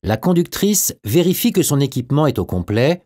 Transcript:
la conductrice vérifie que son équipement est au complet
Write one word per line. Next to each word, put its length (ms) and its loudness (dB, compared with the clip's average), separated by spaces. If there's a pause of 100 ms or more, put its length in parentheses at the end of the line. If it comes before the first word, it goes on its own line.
la 140 0
conductrice 760 0 (100)
vérifie 480 0
que 100 2
son 180 0
équipement 460 0
est 120 0
au 60 0
complet 600 -2